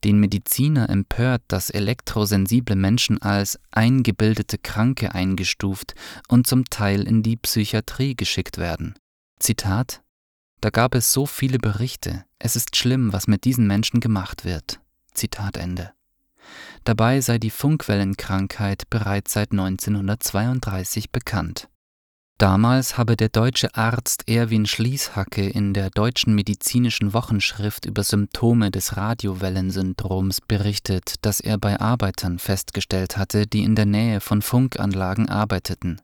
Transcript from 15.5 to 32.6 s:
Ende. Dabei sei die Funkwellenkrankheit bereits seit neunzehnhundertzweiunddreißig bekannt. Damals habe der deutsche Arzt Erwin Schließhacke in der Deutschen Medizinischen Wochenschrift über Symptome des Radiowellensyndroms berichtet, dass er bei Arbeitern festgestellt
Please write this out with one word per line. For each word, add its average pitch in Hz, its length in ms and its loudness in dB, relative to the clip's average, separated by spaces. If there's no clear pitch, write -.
Ende. 90 360 -6
Dabei 117 380 4
sei 120 180 2
die 110 120 -2
Funkwellenkrankheit 98 1400 -2
bereits 101 440 -2
seit 107 180 0
neunzehnhundertzweiunddreißig 101 1600 -2
bekannt. 87 560 -4
Damals 113 600 4
habe 117 180 2
der 110 120 0
deutsche - 480 0
Arzt 113 520 -2
Erwin 113 380 2
Schließhacke 104 840 -2
in 101 260 0
der 98 160 -2
Deutschen 110 440 2
Medizinischen 104 800 0
Wochenschrift 104 720 -2
über 104 180 -4
Symptome 107 680 2
des - 240 -4
Radiowellensyndroms 95 1400 -2
berichtet, 101 840 -2
dass 104 160 0
er 107 180 -2
bei 104 220 0
Arbeitern 101 600 -2
festgestellt - 760 -4